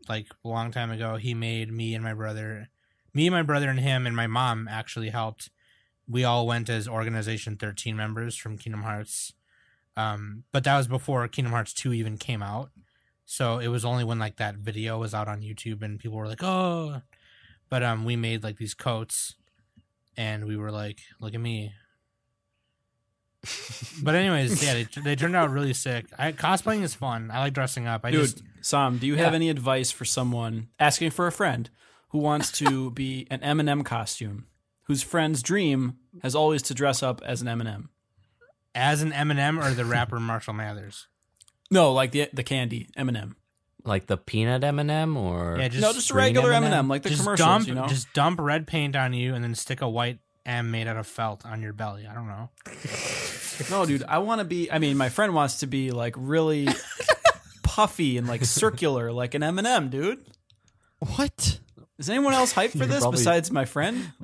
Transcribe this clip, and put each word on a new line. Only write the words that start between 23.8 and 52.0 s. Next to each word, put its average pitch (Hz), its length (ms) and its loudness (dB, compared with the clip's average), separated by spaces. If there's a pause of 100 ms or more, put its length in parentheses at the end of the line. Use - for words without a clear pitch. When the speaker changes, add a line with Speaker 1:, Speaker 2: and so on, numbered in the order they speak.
Speaker 1:
But 151 140 2
anyways, 165 480 2
yeah, 139 100 4
they, 117 280 -2
they 143 140 0
turned 170 200 0
out 160 160 4
really 139 220 0
sick. 123 320 -4 (120)
I, 151 140 -2
cosplaying 190 520 0
is 160 120 -4
fun. 113 360 -6
I 120 80 -2
like 139 140 0
dressing 131 340 -2
up. 113 160 -2
I 120 80 -2
Speaker 3:
Dude, 156 100 4
Speaker 1:
just 127 200 0 (200)
Speaker 3:
Sam, 135 360 2
do 120 80 -2
you 143 100 2
have 165 180 4
Speaker 1:
Yeah. - 20 2
Speaker 3:
any 165 140 2
advice 131 420 0
for - 140 -8
someone 117 640 -2 (100)
asking 151 320 4
for 175 160 2
a 170 40 2
friend 123 380 0 (400)
who 151 100 -2
wants 147 340 2
to 135 380 0
Speaker 1:
<laughs> - 0 -
Speaker 3:
be 131 380 -6
an 135 140 -4
M&M 147 400 2
costume, 110 640 -6 (360)
whose 139 200 0
friend's 156 400 0
dream 139 540 2 (260)
has 127 120 -2
always 151 280 4
to - 100 -4
dress 135 300 2
up 127 220 -2
as 120 160 -4
an 123 60 -4
M&M? 113 420 -6 (840)
Speaker 1:
As 143 300 2
an 156 100 -2
M&M 147 460 2
or 139 120 2
the 120 140 0
rapper 120 340 0
Marshall 113 340 -4
Mathers? 104 540 -10 (600)
Speaker 3:
No, 170 240 8
like 131 180 4
the, 143 220 0
the 131 100 -4
candy, 120 520 -4
M&M. 117 400 -6 (500)
Speaker 2:
Like 98 220 0
the 95 100 2
peanut 117 460 2
M 143 160 2
and 147 100 0
M 156 280 2
or 87 420 0
Speaker 1:
Yeah, 131 80 2
just 120 140 -2
Speaker 3:
No, 220 100 6
just 233 180 -2
a - 40 0
Speaker 2:
green 262 100 6
Speaker 3:
regular 240 300 6
Speaker 2:
M 226 100 6
and 151 100 4
M? 147 60 6
Speaker 3:
M&M, 135 80 4
like 139 160 0
the - 60 0
Speaker 1:
just 147 120 2
Speaker 3:
commercials, 165 260 6
Speaker 1:
dump, 202 200 6
Speaker 3:
you 131 80 -2
know? 131 120 0
Speaker 1:
just 135 260 -2
dump 165 260 4
red 151 260 0
paint 143 300 0
on 131 180 2
you 123 220 0
and 120 80 -2
then 117 120 -2
stick - 260 -6
a 127 80 0
white 120 300 -2 (260)
M 120 260 -2
made 113 160 -2
out 110 100 -4
of 110 80 -6
felt 110 400 -6
on 110 160 -8
your 107 120 -8
belly. 104 340 -8